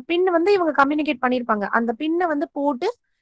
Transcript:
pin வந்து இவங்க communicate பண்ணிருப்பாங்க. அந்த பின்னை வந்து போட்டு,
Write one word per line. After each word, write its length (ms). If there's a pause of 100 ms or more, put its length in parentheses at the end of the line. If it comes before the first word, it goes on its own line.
pin 180
வந்து 300
இவங்க 320
communicate 360
பண்ணிருப்பாங்க. 400
அந்த 320
பின்னை 340
வந்து 240
போட்டு, 440 (260)